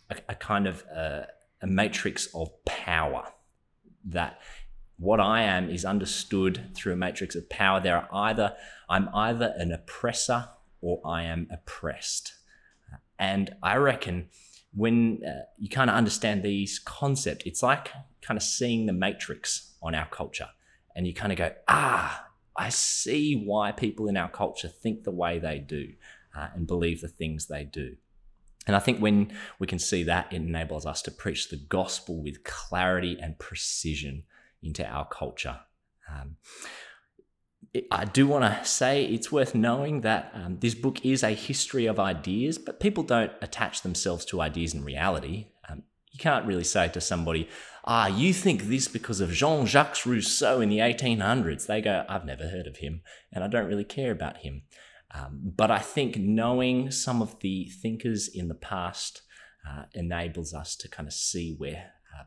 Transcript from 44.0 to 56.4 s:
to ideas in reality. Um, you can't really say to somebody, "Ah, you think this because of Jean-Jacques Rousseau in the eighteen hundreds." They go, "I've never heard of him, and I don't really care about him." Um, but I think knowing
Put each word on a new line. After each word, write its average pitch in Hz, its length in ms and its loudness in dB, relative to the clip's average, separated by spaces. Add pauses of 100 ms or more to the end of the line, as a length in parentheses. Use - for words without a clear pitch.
to 90 160 -2
ideas 80 320 -2
in 71 100 -6
reality. 80 640 -2 (220)
Um, 76 140 -12 (260)
you 139 80 -20
can't 143 260 2
really 92 200 0
say 87 240 4
to 87 120 -4
somebody, 82 480 0 (380)
"Ah, 113 200 4
you 123 280 4
think 160 300 2
this 131 220 0
because 110 340 -4
of 87 120 2
Jean-Jacques 139 720 4
Rousseau 123 560 4
in 107 80 4
the 104 120 4
eighteen 117 400 2
hundreds." 98 460 2
They 107 140 0
go, 104 260 2
"I've 90 200 -4
never 69 220 -6
heard 90 180 -6
of - 100 -14
him, 78 260 -8 (300)
and 90 100 -4
I 98 60 -2
don't 110 180 0
really 101 160 0
care 123 300 -2
about - 260 -4
him." 71 240 -10 (500)
Um, 71 440 -8
but 110 140 6
I 104 80 4
think 120 400 -2
knowing 127 720 2